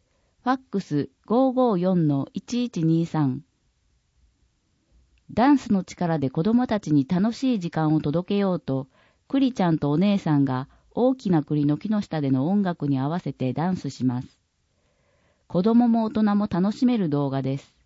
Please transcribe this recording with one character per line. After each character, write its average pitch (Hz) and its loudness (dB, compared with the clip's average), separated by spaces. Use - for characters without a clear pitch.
フ 247 0
ァ 269 0
ッ 262 -4
ク 196 -4
ス 147 -4
五 254 2
五 240 2
四 175 2
の 139 0
一 240 -6
一 185 -4
二 165 2
三。 143 -2
ダ 254 4
ン 277 6
ス - -4
の 185 2
力 165 -2
で 135 -2
子 165 -2
ど 220 2
も 247 2
た 214 -2
ち 156 -4
に 139 4
楽 196 0
し 254 -2
い - -6
時 170 -6
間 156 0
を 151 2
届 165 -2
け - 2
よ 196 0
う 160 -4
と、 135 -4
ク 277 -2
リ 254 2
ち 202 -2
ゃ 175 4
ん 156 2
と 143 0
お 151 2
姉 202 2
さ 156 0
ん 139 4
が 131 -2
大 254 0
き 208 -6
な 156 2
栗 147 -2
の 147 2
木 202 -8
の 214 0
下 160 -6
で 135 0
の 131 2
音 202 0
楽 175 -4
に 139 0
合 135 -2
わ 170 -4
せ 143 -6
て 127 -4
ダ 156 -2
ン 180 -2
ス 143 -8
し 123 -6
ま 127 -2
す。 - -20
子 180 0
ど 226 2
も 240 6
も 226 2
大 220 -4
人 208 0
も 208 -2
楽 190 0
し 247 0
め 247 0
る 180 0
動 143 0
画 135 -2
で 135 -4
す。 - -20